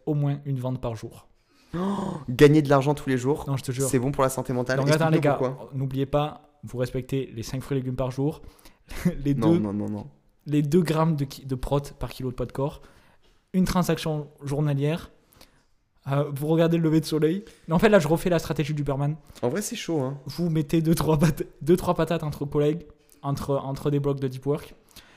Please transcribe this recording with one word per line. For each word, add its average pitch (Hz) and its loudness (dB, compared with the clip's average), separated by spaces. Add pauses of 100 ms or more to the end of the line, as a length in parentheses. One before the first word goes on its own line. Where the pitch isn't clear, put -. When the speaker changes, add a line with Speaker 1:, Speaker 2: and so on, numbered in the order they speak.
Speaker 1:
au 156 0
moins 143 0
une 139 -2
vente 127 -6
par 117 -6
jour. - -16 (480)
Speaker 2:
Oh, - -4 (500)
gagner 147 8
de 139 -2
l'argent 139 4
tous - -8
les 131 0
jours, 135 -2
Speaker 1:
Non, 139 -2
je 120 -6
te - -6
jure. 131 -2
Speaker 2:
c'est 127 2
bon 131 0
pour 139 0
la 131 4
santé 135 -4
mentale. 123 -2
Speaker 1:
Donc, 139 2
attends, 156 4
Speaker 2:
Explique-nous 160 4
Speaker 1:
les 165 4
gars, 143 2
Speaker 2:
pourquoi. 127 -4
Speaker 1:
n'oubliez 131 -4
pas, 147 -4 (140)
vous 113 -10
respectez 127 -4
les 113 -10
cinq - -8
fruits 143 -4
et - -2
légumes 127 -4
par 127 -2
jour, 143 -4 (400)
<laughs> - -4
les 143 2
Speaker 2:
Non, 143 4
Speaker 1:
deux, 170 4
Speaker 2:
non, 98 -2
non, 104 -4
non. 107 -8 (380)
Speaker 1:
les 147 2
deux 156 4
grammes 160 2
de 139 -2
ki-, - -10
de 131 -6
prot 139 -2 (200)
par 123 -8
kilo 127 -8
de 123 -8
poids 123 -4
de - -10
corps, 143 -6 (680)
une 185 4
transaction 156 0 (140)
journalière, 143 -2 (1000)
euh, 143 2 (100)
vous 147 -4
regardez 165 4
le 170 2
lever 156 4
de 156 2
soleil. 156 0 (240)
Mais 160 2
en 185 4
fait, 214 6
là, 202 8
je 143 2
refais 165 2
la 165 2
stratégie 151 -2
d'Uberman. 143 -2 (260)
Speaker 2:
En 123 2
vrai, 180 -2
c'est 226 -8
chaud, 160 -2
hein. 135 -4
Speaker 1:
Vous 170 -4
mettez 160 2
deux, 165 4
trois 147 2
pat-, 151 2 (180)
deux, 170 6
trois 175 0
patates 165 -2
entre 147 -6
collègues, 147 0 (380)
entre, 143 -2
entre 139 -4
des 143 2
blocs 139 -2
de 135 -2
deep 127 -8
work. 147 -4 (420)